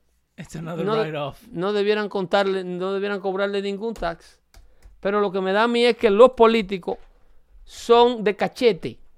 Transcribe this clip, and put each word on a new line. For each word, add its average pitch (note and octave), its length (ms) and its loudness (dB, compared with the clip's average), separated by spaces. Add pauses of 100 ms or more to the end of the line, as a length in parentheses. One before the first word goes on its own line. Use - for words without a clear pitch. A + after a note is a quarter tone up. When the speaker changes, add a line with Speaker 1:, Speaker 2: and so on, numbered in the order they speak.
(380)
Speaker 1:
It's - 180 -18
another E3 300 -8
Speaker 2:
No G#3+ 100 -2
de-, A3 80 -2
Speaker 1:
write-off. D3 480 -8
Speaker 2:
no F#3 220 -4
debieran G#3 360 0
contarle, F#3+ 540 0
no F3+ 300 -6
debieran G3+ 260 -4
cobrarle G3+ 420 -4
ningún G3+ 320 -6
tax. - 460 -10 (640)
Pero G3+ 180 -2
lo G3+ 120 0
que F#3+ 100 -4
me F#3+ 100 -2
da G#3 120 2
a A#3 40 2
mí A#3+ 160 2
es A#3 140 2
que A3+ 120 2
los A3 220 8
políticos G#3+ 680 2 (680)
son A#3 580 2
de G3+ 120 0
cachete. F#3 640 -2 (180)